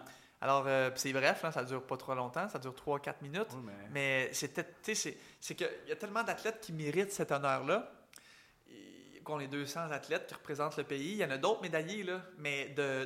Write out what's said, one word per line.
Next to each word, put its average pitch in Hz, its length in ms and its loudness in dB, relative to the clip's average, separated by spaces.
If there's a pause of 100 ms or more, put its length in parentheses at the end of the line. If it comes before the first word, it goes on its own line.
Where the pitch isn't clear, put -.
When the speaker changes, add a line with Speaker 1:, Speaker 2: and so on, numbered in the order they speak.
(420)
Speaker 1:
Alors, 139 260 6
euh, 131 220 6
puis 131 120 -2
c'est 139 100 0
bref, 135 320 6
là, 165 80 0
ça 127 140 0
dure 127 180 -2
pas 131 140 -2
trop 131 180 -4
longtemps, 127 320 -2
ça 165 120 -6
dure 127 140 -6
trois, 143 280 -2
quatre - 200 -6
minutes. 160 340 -4
Speaker 2:
Oui, 131 100 -8
mais 101 260 -12
Speaker 1:
Mais 135 420 4
c'était, 143 300 -2
tu - 80 -16 (120)
sais, 220 120 0
c'est, 165 220 -2 (240)
c'est - 140 -8
qu'il 170 120 0 (200)
y 143 40 -2
a 156 60 -2
tellement 208 260 -2
d'athlètes 214 380 -2
qui - 100 -10
méritent 160 400 2
cet 165 220 0
honneur-là. 139 580 2 (800)
Et 95 520 -18
qu'on 151 200 -2
ait 139 80 -4
deux 143 160 -2
cents 160 260 -4
athlètes 143 360 -2
qui - 80 -10
représentent 147 420 -2
le 143 80 0
pays. 143 260 -2
Il 214 60 -4
y 196 80 2
en 151 60 2
a 135 60 2
d'autres 196 240 4
médaillés, 175 420 0
là, 185 180 -2 (160)
mais 139 320 -2
de, 139 360 2